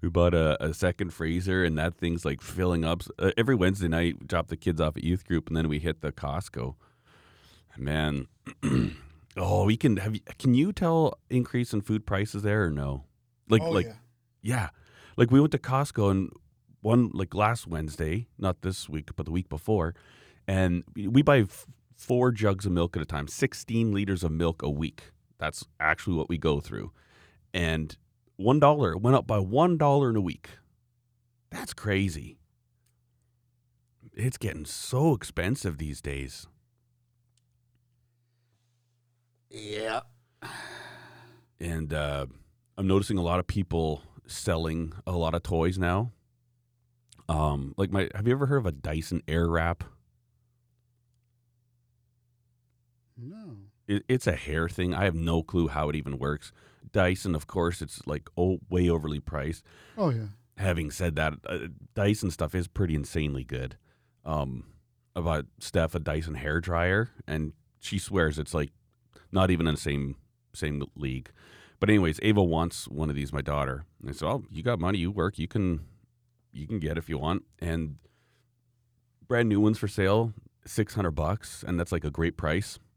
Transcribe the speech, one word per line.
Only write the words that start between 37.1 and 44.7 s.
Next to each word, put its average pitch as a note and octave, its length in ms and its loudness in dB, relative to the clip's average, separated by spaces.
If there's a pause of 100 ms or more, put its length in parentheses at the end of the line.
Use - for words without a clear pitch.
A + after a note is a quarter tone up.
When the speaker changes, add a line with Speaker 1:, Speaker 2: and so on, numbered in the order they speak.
Speaker 2:
Yeah. G#2+ 500 -6 (1600)
Speaker 1:
And, D#2+ 340 -4
uh, C#2+ 340 -2 (520)
I'm G2 80 0
noticing G2 320 2
a F2 40 0
lot F2 180 2
of F2 80 -6
people E2 540 -2 (260)
selling E2 640 -4 (160)